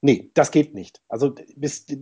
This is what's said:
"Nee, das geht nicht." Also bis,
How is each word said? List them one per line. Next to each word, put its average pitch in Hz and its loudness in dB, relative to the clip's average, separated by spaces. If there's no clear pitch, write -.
"Nee, 127 2
das 143 2
geht 151 0
nicht." - -16
Also 127 -4
bis, 139 -10